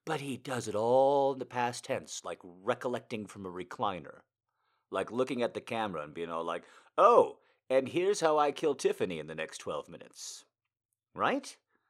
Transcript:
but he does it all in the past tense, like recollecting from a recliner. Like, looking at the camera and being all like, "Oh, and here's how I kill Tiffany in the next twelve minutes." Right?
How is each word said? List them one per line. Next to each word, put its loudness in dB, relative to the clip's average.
but -4
he -6
does -6
it -2
all 4
in -8
the -8
past -4
tense, -6
like -8
recollecting -4
from -12
a -8
recliner. -6
Like, -2
looking 0
at 0
the -4
camera -4
and -12
being -6
all -4
like, -4
"Oh, 8
and 2
here's 0
how 4
I 4
kill 0
Tiffany 0
in -10
the -10
next -6
twelve -6
minutes." -16
Right? 0